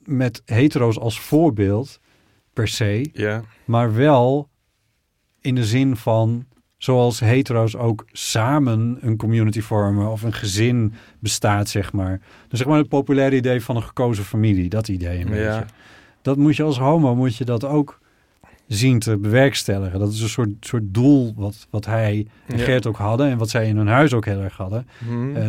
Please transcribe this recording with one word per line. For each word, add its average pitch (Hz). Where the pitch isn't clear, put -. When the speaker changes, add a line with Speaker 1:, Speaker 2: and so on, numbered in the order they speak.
Speaker 1:
met 127
hetero's 120
als 113
voorbeeld, 113
per 110
se. 110
Speaker 2:
Ja. 107
Speaker 1:
Maar 117
wel 135
in 131
de 123
zin 131
van, 113
zoals 123
hetero's 117
ook 117
samen 117
een 110
community 110
vormen 101
of 107
een 117
gezin 107
bestaat, 104
zeg -
maar. 95
Dus 113
zeg 127
maar 151
het 151
populaire 135
idee 127
van 123
een 113
gekozen 120
familie, 101
dat 107
idee 90
een 110
Speaker 2:
Ja. 107
Speaker 1:
beetje. 110
Dat 139
moet 147
je 151
als 151
homo, 139
moet 127
je 127
dat 120
ook 147
zien 120
te 107
bewerkstelligen. 101
Dat 104
is 107
een 110
soort, 113
soort 117
doel 123
wat, 104
wat 107
hij 107
en 123
Speaker 2:
Ja. 120
Speaker 1:
Geert 127
ook 101
hadden 117
en 127
wat 113
zij 110
in 107
hun 107
huis 131
ook 113
heel 101
erg 98
hadden. 107
Speaker 2:
Mhm. 120
Speaker 1:
Eh, 113